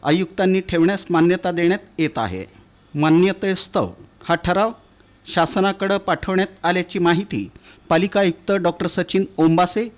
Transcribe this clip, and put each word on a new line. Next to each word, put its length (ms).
आयुक्तांनी 580
ठेवण्यास 500
मान्यता 400
देण्यात 500
येत 180
आहे. 260
मान्यतेस्तव 960
हा 60
ठराव 360
शासनाकडं 720
पाठवण्यात 680
आल्याची 320
माहिती 520
पालिका 320
आयुक्त 320
डॉक्टर 340
सचिन 380
ओंबासे 600